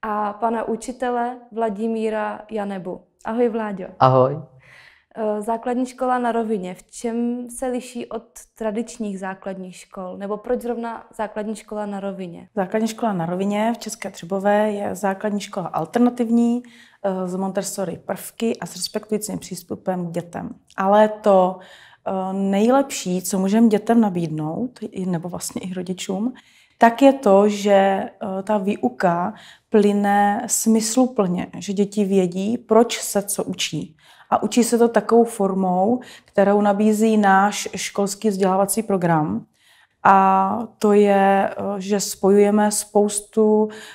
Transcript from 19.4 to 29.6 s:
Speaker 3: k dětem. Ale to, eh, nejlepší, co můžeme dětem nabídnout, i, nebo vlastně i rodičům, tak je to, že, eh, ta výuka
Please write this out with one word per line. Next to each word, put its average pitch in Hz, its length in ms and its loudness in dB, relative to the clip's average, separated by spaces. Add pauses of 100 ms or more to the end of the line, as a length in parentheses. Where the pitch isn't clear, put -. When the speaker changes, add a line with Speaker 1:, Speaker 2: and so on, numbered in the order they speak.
Speaker 3:
k 165 40 -8
dětem. 170 440 -10 (220)
Ale 208 320 4
to, 190 500 2 (480)
eh, 190 260 -4
nejlepší, 196 880 0
co 190 160 -4
můžeme 208 300 4
dětem 220 320 2
nabídnout, 170 680 -2 (120)
i, 190 240 -8
nebo 180 220 -4
vlastně 180 340 -10
i 185 120 -10
rodičům, 185 580 -6 (460)
tak 233 240 6
je 269 100 8
to, 208 360 6
že, 202 240 0
eh, 196 380 4 (320)
ta 214 160 0
výuka 196 760 -2 (340)